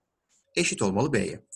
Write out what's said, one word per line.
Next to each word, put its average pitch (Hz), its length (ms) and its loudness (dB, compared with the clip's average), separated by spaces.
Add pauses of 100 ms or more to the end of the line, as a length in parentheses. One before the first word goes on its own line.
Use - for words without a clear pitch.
(560)
eşit 170 260 0
olmalı 110 320 2
B'ye. 95 320 -2 (100)